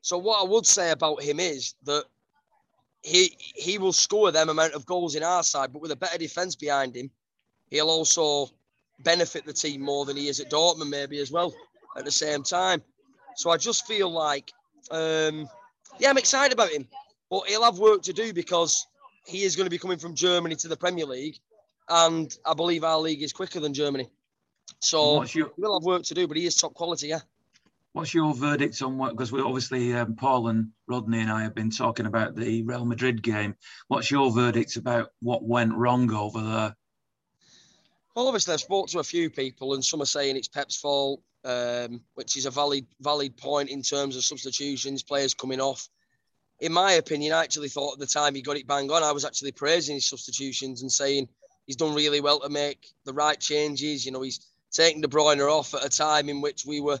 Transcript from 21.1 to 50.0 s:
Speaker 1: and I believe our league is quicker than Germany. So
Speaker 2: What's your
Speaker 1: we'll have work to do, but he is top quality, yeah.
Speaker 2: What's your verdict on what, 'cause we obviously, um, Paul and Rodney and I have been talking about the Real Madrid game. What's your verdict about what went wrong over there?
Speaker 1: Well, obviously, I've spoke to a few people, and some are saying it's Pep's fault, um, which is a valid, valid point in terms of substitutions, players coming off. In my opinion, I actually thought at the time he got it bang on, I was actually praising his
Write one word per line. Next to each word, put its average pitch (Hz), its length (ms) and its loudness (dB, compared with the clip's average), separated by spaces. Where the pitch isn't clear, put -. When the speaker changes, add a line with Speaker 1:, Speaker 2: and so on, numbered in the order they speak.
Speaker 1:
and 165 460 4
I 160 80 2
believe 165 300 0
our 160 160 2
league 156 240 -2
is 139 80 -8
quicker 185 260 -8
than 147 160 -4
Germany. 139 340 -2
So 151 360 4
Speaker 2:
What's - 200 0
your 156 220 0
Speaker 1:
we'll 196 220 -2
have 160 60 -4
work 180 200 2
to 160 100 -6
do, 170 140 0
but 151 80 -6
he 175 100 -2
is 165 80 0
top - 200 0
quality, 170 340 -6
yeah. 156 120 -4
Speaker 2:
What's - 220 -6
your 156 200 4
verdict 143 480 0
on 131 160 -4
what, 123 180 -4
'cause 120 160 -4
we 135 80 0
obviously, 127 540 -2
um, 113 220 -2
Paul 127 320 2
and 110 200 0
Rodney 117 340 -2
and 110 120 0
I 110 100 -2
have 110 120 -6
been 110 160 -2
talking 117 360 -2
about 107 300 -2
the 113 260 -2
Real 120 220 -4
Madrid 120 380 0
game. 104 340 -2
What's - 220 0
your 139 200 6
verdict 117 460 2
about - 440 -2
what 117 220 -2
went 113 320 2
wrong 123 380 4
over 107 280 -4
there? 110 360 -2
Speaker 1:
Well, 254 140 0
obviously, 185 260 0
I've 147 60 -2
spoke - 280 -2
to 170 100 -4
a 151 60 -2
few 170 240 -2
people, 135 460 -4
and 131 100 -2
some 156 160 -2
are 139 60 -2
saying 139 300 -2
it's 123 120 -6
Pep's - 280 -6
fault, 139 440 -2
um, 120 560 -4
which 131 220 -4
is 131 100 -4
a 135 40 -2
valid, 143 360 0
valid 139 360 -2
point 143 320 -2
in 135 140 -8
terms 139 340 -2
of 123 80 -4
substitutions, 135 800 -4
players 139 320 -2
coming 131 260 -4
off. 135 280 -2
In 165 120 -2
my 185 200 4
opinion, 156 420 2
I 165 100 4
actually 147 240 -6
thought 143 260 -6
at 139 40 -18
the 139 80 -8
time 147 280 2
he 135 60 -6
got 143 160 -4
it 131 100 -8
bang 139 240 -2
on, 160 120 4
I 151 100 2
was 147 140 -4
actually 135 260 -6
praising 147 440 0
his 127 120 -2